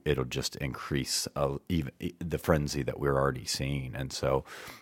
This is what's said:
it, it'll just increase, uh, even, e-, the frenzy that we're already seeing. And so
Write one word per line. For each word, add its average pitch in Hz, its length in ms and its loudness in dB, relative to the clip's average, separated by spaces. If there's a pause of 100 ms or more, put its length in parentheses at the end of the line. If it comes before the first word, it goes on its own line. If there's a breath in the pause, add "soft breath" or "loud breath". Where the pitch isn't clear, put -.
it, 76 80 2
it'll 65 120 2
just 64 320 -4
increase, - 800 -2
uh, 69 200 2 (120)
even, 78 320 2
e-, - 180 -4
the 80 200 -2
frenzy 73 440 2
that - 160 -2
we're 69 200 2
already 65 260 2
seeing. 67 500 -2
And 67 160 -4
so 67 340 2 (380 loud breath)